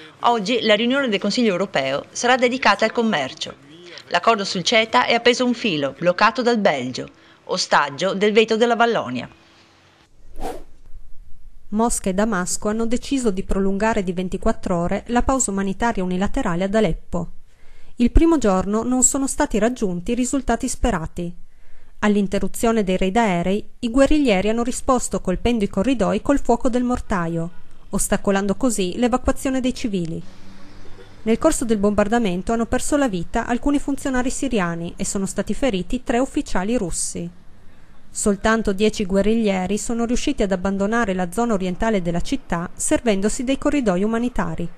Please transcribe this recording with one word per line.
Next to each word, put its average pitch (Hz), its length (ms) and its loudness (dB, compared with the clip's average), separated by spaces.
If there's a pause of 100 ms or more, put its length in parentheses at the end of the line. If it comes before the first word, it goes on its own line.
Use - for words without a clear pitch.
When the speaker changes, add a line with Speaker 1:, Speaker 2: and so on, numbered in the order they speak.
(200)
Speaker 1:
Oggi 233 420 2
la 214 140 4
riunione 247 320 0
del 196 100 0
Consiglio 214 320 2
europeo 151 640 -2
sarà 247 240 2
dedicata 240 480 2
al 220 80 0
commercio. 190 600 -2 (560)
L'accordo 202 360 2
sul 185 180 -4
ceta 226 440 2
è - 80 2
appeso 233 280 4
a 247 40 2
un 247 80 2
filo, 147 440 -2
bloccato 185 440 2
dal 240 160 2
Belgio, 139 500 0 (380)
ostaggio 165 680 0
del 208 180 2
veto 220 240 4
della 233 200 4
Vallonia. 143 520 0 (2500)
Speaker 2:
Mosca 226 420 0
e 185 60 -2
Damasco 202 540 -2
hanno 226 180 0
deciso 247 460 0
di 190 100 -2
prolungare 196 640 0
di 185 80 -2
ventiquattro 185 640 -2
ore 175 320 -2
la 240 160 2
pausa 269 260 2
umanitaria 196 540 -2
unilaterale 185 580 0
ad 202 100 -2
Aleppo. 185 580 0 (680)
Il 240 160 2
primo 330 260 8
giorno 202 460 2
non 254 180 2
sono 269 240 2
stati 294 320 0
raggiunti 208 540 0
i - 20 0
risultati 247 540 0
sperati. 175 640 -2 (640)
All'interruzione 208 840 2
dei 185 120 0
raid 190 200 0
aerei, 190 520 2 (120)
i 240 100 -4
guerriglieri 254 600 4
hanno 233 120 0
risposto 240 580 0
colpendo 202 440 0
i 202 40 0
corridoi 202 540 0
col 285 160 4
fuoco 233 300 4
del 247 160 2
mortaio, 170 640 -2 (380)
ostacolando 196 680 2
così 202 420 0
l'evacuazione 254 640 0
dei 247 140 0
civili. 170 480 -4 (1000)
Nel 226 160 2
corso 320 260 2
del 220 140 2
bombardamento 208 720 0
hanno 233 140 0
perso 254 300 0
la 277 120 2
vita 185 380 -4
alcuni 285 340 0
funzionari 262 500 -2
siriani 175 680 -4
e 185 80 -6
sono 196 220 -4
stati 202 280 -4
feriti 233 500 -2
tre 233 140 0
ufficiali 240 580 -2
russi. 175 640 -6 (720)
Soltanto 214 580 0
dieci 202 340 0
guerriglieri 196 720 2
sono 233 280 -2
riusciti 233 400 0
ad 196 80 0
abbandonare 196 640 0
la 180 180 -2
zona 233 220 0
orientale 190 460 0
della 170 200 0
città 180 520 -2
servendosi 214 720 0
dei 269 160 0
corridoi 220 460 2
umanitari. 208 720 -2